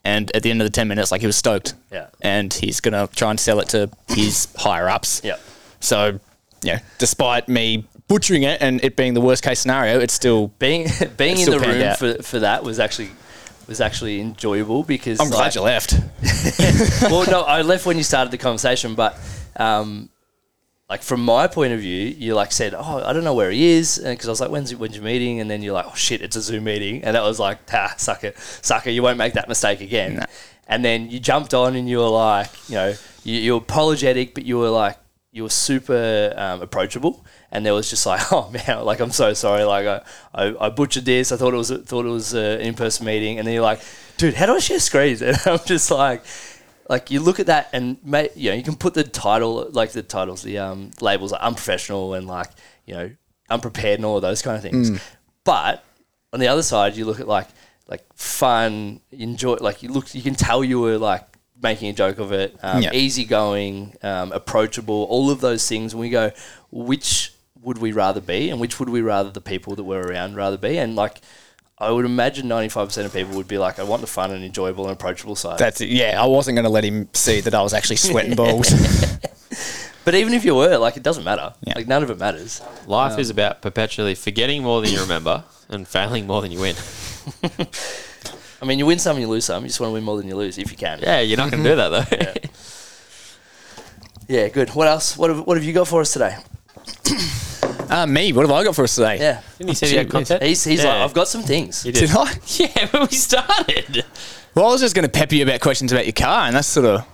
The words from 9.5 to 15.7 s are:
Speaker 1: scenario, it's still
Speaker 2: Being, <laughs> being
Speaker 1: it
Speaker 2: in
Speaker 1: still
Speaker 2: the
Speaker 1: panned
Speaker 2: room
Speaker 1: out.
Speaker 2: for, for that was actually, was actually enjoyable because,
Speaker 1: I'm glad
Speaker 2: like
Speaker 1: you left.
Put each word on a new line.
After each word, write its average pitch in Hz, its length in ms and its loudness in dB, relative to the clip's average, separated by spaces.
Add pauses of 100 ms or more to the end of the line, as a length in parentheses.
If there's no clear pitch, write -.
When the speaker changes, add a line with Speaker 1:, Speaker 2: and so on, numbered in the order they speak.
Speaker 1:
scenario, 127 400 2
it's 123 160 2
still 110 460 2
Speaker 2:
Being, 160 260 2 (160)
<laughs> 117 140 -4
being 139 160 2
Speaker 1:
it 185 80 0
Speaker 2:
in - 20 4
Speaker 1:
still 147 160 6
Speaker 2:
the 127 60 2
Speaker 1:
panned 120 140 2
Speaker 2:
room 127 100 4
Speaker 1:
out. 101 100 2
Speaker 2:
for, 120 240 0
for - 160 -6
that 120 240 2
was 113 160 -6
actually, 107 320 -2 (560)
was 110 140 -10
actually 107 400 -2
enjoyable 110 640 -2
because, 123 340 -2
Speaker 1:
I'm 147 100 2
glad 120 100 0
Speaker 2:
like - 180 2
Speaker 1:
you 98 60 -2
left. 113 320 2 (280)